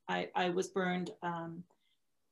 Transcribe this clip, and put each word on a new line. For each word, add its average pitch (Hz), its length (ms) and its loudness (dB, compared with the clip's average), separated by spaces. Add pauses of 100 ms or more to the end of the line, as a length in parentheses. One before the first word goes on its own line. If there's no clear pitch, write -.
I, 180 300 0
I 185 140 4
was 185 180 0
burned, 180 420 0 (140)
um, 170 400 -4 (680)